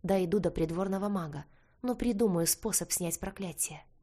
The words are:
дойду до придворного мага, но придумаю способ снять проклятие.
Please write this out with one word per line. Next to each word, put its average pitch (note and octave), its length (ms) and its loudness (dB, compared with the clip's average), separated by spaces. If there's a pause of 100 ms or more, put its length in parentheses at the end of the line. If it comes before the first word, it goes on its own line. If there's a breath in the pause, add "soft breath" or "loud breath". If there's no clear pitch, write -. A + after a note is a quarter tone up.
дойду F#3 360 4
до F3 120 2
придворного F#3 580 0
мага, D#3 360 -4 (380 soft breath)
но B3 120 0
придумаю G3+ 520 2
способ - 460 0
снять E3+ 280 -2
проклятие. F#3+ 640 -6 (180)